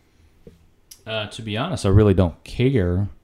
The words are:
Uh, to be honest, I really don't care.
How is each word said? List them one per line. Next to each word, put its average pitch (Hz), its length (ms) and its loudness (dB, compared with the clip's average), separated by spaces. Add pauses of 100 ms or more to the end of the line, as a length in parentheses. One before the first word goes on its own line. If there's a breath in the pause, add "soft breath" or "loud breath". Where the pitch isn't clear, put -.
(1080)
Uh, 110 220 -8
to - 120 -16
be 107 160 -8
honest, 143 300 -6
I - 20 0
really 104 260 6
don't 87 300 0
care. 101 640 -2 (160)